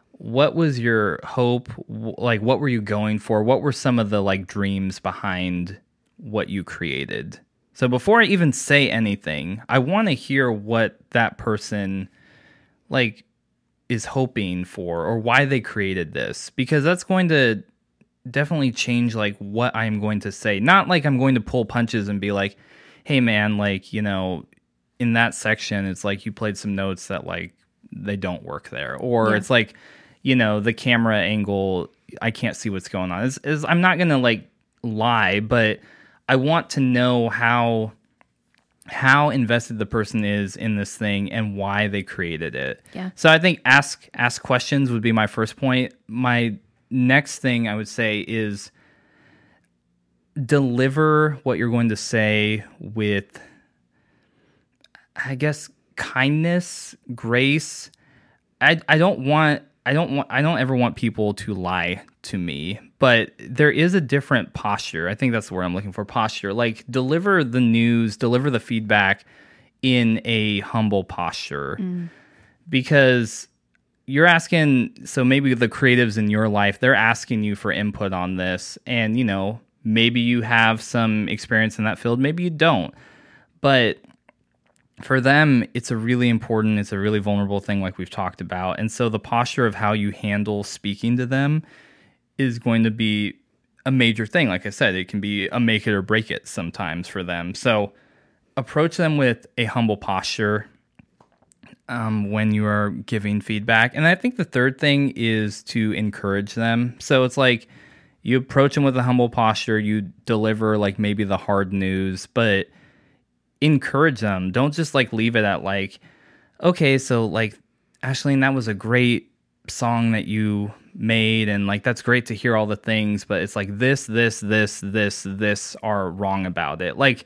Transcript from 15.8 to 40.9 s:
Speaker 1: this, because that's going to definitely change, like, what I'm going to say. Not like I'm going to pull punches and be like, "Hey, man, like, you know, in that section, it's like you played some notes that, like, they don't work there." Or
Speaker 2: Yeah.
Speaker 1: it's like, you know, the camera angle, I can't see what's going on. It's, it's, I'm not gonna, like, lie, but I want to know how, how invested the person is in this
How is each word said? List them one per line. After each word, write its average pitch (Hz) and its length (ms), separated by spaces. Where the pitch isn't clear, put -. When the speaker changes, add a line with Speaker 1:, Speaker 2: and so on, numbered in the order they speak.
Speaker 1:
this, - 360
because 135 320
that's 180 220
going 185 240
to 123 340
definitely 139 440
change, 120 420
like, 104 240
what 107 380
I'm 107 240
going 107 200
to 98 120
say. 104 260
Not 165 300
like 170 160
I'm 139 140
going 131 180
to 113 40
pull 117 260
punches 113 420
and 101 120
be 101 120
like, 101 240
"Hey, 139 160
man, 107 380
like, 101 340
you 107 100
know, 95 440
in 120 140
that 117 220
section, 104 520
it's 92 160
like 98 240
you 104 60
played 104 240
some 104 180
notes 98 340
that, 92 180
like, 87 280
they 101 240
don't 92 260
work - 280
there." 65 260
Or 113 340
Speaker 2:
Yeah. 107 60
Speaker 1:
it's 98 140
like, 117 240
you 131 120
know, 107 240
the 110 140
camera 113 480
angle, 98 720
I 113 120
can't 110 240
see - 140
what's 95 180
going 92 240
on. 95 140
It's, 131 180
it's, 151 240
I'm 175 140
not 180 160
gonna, 160 200
like, 120 300
lie, 110 560
but 110 400
I 131 60
want 147 360
to 151 100
know 123 480
how, 117 640
how 143 420
invested 120 480
the 104 80
person 110 380
is 101 320
in 110 180
this 101 220